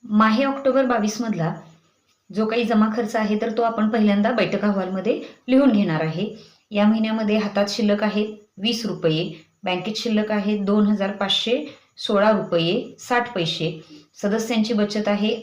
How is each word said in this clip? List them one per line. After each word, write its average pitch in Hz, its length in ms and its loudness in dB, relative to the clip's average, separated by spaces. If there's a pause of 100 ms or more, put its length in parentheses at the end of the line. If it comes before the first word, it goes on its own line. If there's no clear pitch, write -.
माहे 220 400 2
ऑक्टोबर 269 420 2
बावीस 220 360 0
मधला 175 340 -2 (760)
जो 214 120 0
काही 226 180 0
जमा 214 320 4
खर्च 233 200 -4
आहे, 214 260 0
तर 226 160 -2
तो 247 40 0
आपण 226 280 0
पहिल्यांदा 214 420 2
बैठक 202 300 0
अहवालमध्ये 190 600 -2 (260)
लिहून 262 240 6
घेणार 175 320 2
आहे. 175 320 -4 (360)
या 208 160 2
महिन्यामध्ये 220 500 2
हातात 202 320 0
शिल्लक 208 340 0
आहे 208 220 0 (320)
वीस 220 280 -2
रुपये, 165 600 -2 (180)
बँकेत 185 320 -4
शिल्लक 214 360 0
आहे 208 260 0
दोन 202 300 2
हजार 202 240 0
पाचशे 220 680 -2 (200)
सोळा 202 340 2
रुपये 180 680 0
साठ 240 360 -2
पैसे, 160 500 -4 (360)
सदस्यांची 220 520 0
बचत 208 340 0
आहे 208 360 0